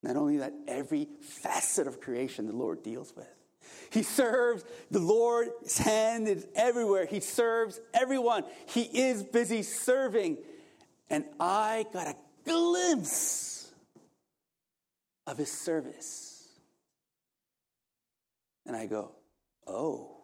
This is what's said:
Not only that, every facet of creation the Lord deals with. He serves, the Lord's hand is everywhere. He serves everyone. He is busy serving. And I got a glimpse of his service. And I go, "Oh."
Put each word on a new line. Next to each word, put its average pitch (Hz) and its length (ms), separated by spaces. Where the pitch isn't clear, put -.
Not 127 160
only 147 220
that, 135 120
every 147 400
facet - 640
of 131 140
creation 123 440
the 110 60
Lord 110 320
deals 117 320
with. - 180
He 220 140
serves, 240 640
the 196 80
Lord's 233 760
hand 220 500
is 190 180
everywhere. 220 500
He 196 160
serves 226 580
everyone. 240 500
He - 160
is 240 420
busy 226 400
serving. 247 760
And 151 140
I 214 540
got 160 140
a - 80
glimpse 339 1300
of 139 120
his 147 120
service. - 1000
And 127 100
I 110 120
go, 107 260
"Oh." 131 580